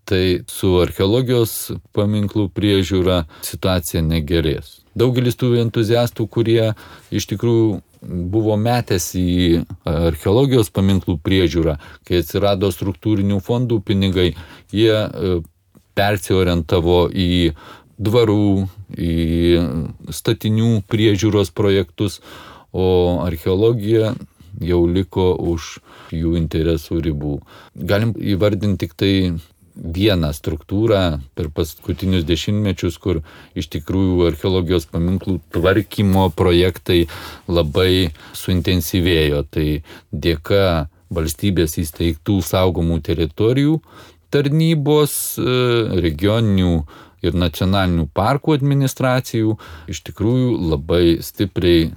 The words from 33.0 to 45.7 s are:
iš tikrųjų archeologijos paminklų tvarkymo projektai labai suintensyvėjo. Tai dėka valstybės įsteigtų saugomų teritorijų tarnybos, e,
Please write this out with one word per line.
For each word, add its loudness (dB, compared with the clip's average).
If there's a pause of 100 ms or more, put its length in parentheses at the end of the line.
iš -8
tikrųjų 0
archeologijos -2
paminklų -2
tvarkymo 2
projektai 2 (360)
labai 0 (180)
suintensyvėjo. 0
Tai -4 (420)
dėka 0 (180)
valstybės -2
įsteigtų -2
saugomų 0
teritorijų 0 (460)
tarnybos, 2 (180)
e, -6 (540)